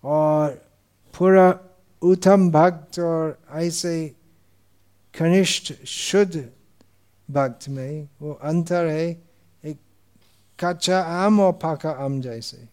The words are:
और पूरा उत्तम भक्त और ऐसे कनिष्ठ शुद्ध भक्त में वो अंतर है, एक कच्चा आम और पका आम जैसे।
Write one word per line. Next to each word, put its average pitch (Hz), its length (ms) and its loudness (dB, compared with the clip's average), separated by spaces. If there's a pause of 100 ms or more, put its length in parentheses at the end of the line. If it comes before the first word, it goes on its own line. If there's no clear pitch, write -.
और 151 460 0 (680)
पूरा 185 420 6 (420)
उत्तम 185 500 4
भक्त 160 480 0
और 165 400 -4 (100)
ऐसे 165 680 -6 (1040)
कनिष्ठ 170 680 0
शुद्ध 170 640 -2 (840)
भक्त 135 380 -4
में 139 400 -12 (120)
वो 147 120 -10
अंतर 170 520 -2
है, 165 380 -4 (420)
एक 151 140 -12 (840)
कच्चा 180 380 -2
आम 185 380 2
और 190 240 2
पका 160 280 -4
आम 139 300 -6
जैसे। 117 520 -14